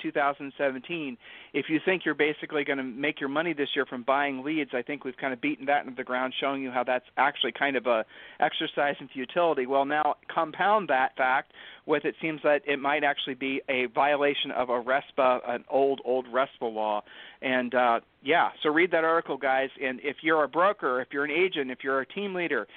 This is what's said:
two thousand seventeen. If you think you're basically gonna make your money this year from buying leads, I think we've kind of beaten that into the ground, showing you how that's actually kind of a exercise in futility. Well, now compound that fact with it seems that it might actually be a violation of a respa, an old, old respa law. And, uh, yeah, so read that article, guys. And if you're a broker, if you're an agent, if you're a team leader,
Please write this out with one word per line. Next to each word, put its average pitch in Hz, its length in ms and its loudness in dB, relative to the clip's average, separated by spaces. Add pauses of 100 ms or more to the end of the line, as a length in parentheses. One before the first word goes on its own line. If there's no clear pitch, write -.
two 160 80 -4
thousand 143 460 -2
seventeen. 139 640 -4 (340)
If 139 160 -2
you 156 160 2
think 185 220 2
you're 156 80 2
basically 151 500 0
gonna 139 180 -2
make 135 380 -4
your 139 80 -2
money 160 240 0
this 143 240 -2
year 135 80 2
from 127 180 -8
buying 135 400 0
leads, 151 300 -2
I 127 80 -2
think 139 240 -8
we've 127 140 -8
kind 135 160 -4
of 120 80 -10
beaten 143 240 -4
that 143 180 2
into 127 100 -12
the 127 100 -8
ground, 127 360 -2
showing 139 220 -2
you 127 80 -6
how 123 140 0
that's 127 200 0 (140)
actually 127 340 0
kind 139 240 0
of 117 100 0
a 117 200 2 (340)
exercise 147 580 0
in 139 100 -14
futility. 135 580 0
Well, 139 180 2
now 151 320 0 (180)
compound 180 540 2
that 135 300 2
fact 135 340 0 (320)
with 160 220 0
it - 120 -2
seems 156 260 -4
that 147 200 4
it 143 140 0
might 143 260 0
actually 143 300 -2
be 135 340 -4
a 127 160 0 (100)
violation 143 580 2
of 127 180 -2
a 120 120 0
respa, 127 640 2
an 120 220 -6
old, 135 380 2
old 127 260 0
respa 131 300 0
law. 107 400 -2 (420)
And, 127 300 0
uh, 120 260 4 (220)
yeah, 139 300 2 (100)
so 151 80 2
read 165 220 4
that 160 120 2
article, 165 320 2
guys. 131 320 0 (100)
And 127 240 -6
if 139 200 -4
you're 156 220 4
a 131 40 -2
broker, 151 540 2
if - 100 -8
you're 143 140 -2
an 151 40 -4
agent, 160 400 0
if 123 140 -10
you're 135 160 0
a 127 60 -6
team 196 260 -6
leader, 151 340 -2 (100)